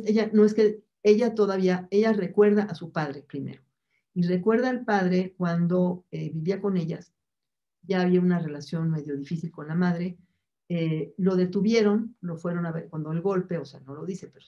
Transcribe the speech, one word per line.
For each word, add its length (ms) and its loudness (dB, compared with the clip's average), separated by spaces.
ella 260 2
no 120 8
es 80 4
que, 280 2
ella 320 4
todavía, 560 0
ella 220 4
recuerda 500 2
a 100 -8
su 180 -12
padre 300 -6
primero, 400 -12
y 100 0
recuerda 460 2
al 160 -4
padre 520 0
cuando, 720 0
eh, 240 -8
vivía 280 -4
con 160 -2
ellas, 360 -6
ya 200 -2
había 200 4
una 180 2
relación 500 -4
medio 260 -4
difícil 360 -8
con 160 -14
la 80 -6
madre, 420 0
eh, 500 -2
lo 180 2
detuvieron, 840 2
lo 160 -8
fueron 280 -4
a 60 -4
ver 180 -8
cuando 220 -8
el 100 -2
golpe, 380 -2
o 60 -10
sea, 160 -20
no 120 -16
lo 100 -12
dice, 300 -10
pero 140 -20